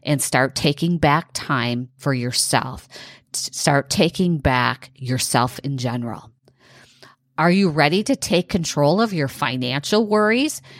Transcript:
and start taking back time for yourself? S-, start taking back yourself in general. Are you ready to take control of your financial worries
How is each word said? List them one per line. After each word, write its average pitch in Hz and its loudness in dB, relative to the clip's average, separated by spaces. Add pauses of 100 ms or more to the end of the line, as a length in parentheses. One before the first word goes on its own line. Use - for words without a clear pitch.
and 143 0
start 131 0
taking 165 0
back 151 2
time 120 -4
for 139 -2
yourself? 123 -2 (480)
S-, - -6
start 139 0
taking 175 2
back 123 0
yourself 123 -2
in 139 -6
general. 120 -6 (1040)
Are 160 4
you 190 4
ready 156 2
to 269 0
take - 0
control 165 2
of 226 0
your 151 -2
financial 131 -2
worries 220 0 (180)